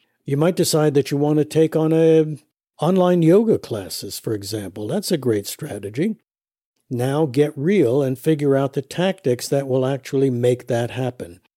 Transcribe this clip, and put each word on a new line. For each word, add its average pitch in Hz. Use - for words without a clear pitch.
You 139
might 170
decide 151
that 139
you 143
want 147
to 151
take 156
on 160
a 160
online 180
yoga 190
classes, -
for 117
example. 101
That's -
a 185
great 117
strategy. 117
Now 135
get 147
real 143
and 131
figure 147
out 135
the 143
tactics 170
that 139
will 131
actually 135
make 123
that 120
happen. 117